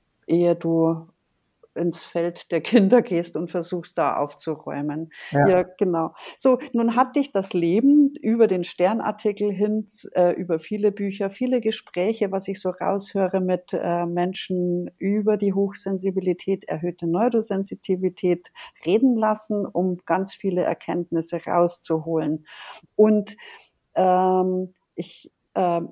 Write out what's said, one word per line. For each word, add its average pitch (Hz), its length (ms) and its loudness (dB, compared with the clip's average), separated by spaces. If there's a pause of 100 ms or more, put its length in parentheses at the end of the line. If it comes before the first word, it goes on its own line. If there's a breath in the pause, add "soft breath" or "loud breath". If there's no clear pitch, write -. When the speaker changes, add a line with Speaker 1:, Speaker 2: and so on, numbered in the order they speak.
(260)
Speaker 1:
ehe 170 300 2
du 165 500 0 (680)
ins 170 300 -4
Feld 175 480 -6
der 165 80 0
Kinder 208 420 6
gehst 170 340 -4
und 170 140 -6
versuchst, 170 480 -6
da 147 200 2
aufzuräumen. 147 920 -6 (220 loud breath)
Speaker 2:
Ja. 143 160 4
Speaker 1:
Ja, 185 160 4
genau. 170 500 -2 (240 loud breath)
So, 254 220 2 (120)
nun 233 220 0
hat 254 220 2
dich 285 160 -2
das 190 200 -2
Leben 269 680 4
über 226 240 4
den 185 160 2
Sternartikel 202 880 -2
hin, 214 340 0 (280)
äh, 175 220 4
über 175 260 -2
viele 208 320 0
Bücher, 202 380 -4
viele 247 300 -2
Gespräche, 214 680 -2
was 190 160 -4
ich 196 140 -6
so 185 100 -2
raushöre 190 680 -2
mit, 185 320 -2
äh, 175 340 -2
Menschen 175 840 -2 (100)
über 208 380 0
die 202 160 0
Hochsensibilität, 190 1160 -2
erhöhte 170 400 -6
Neurosensitivität 190 1400 -2 (340 loud breath)
reden 226 300 4
lassen, 214 500 -2
um 180 400 -2
ganz 190 260 -2
viele 180 300 -2
Erkenntnisse 165 840 -4
rauszuholen. 160 1040 -2 (480 loud breath)
Und, 214 420 4 (600 soft breath)
ähm, 185 800 2 (200)
ich, - 380 -14 (220)
äh, 170 260 0 (120)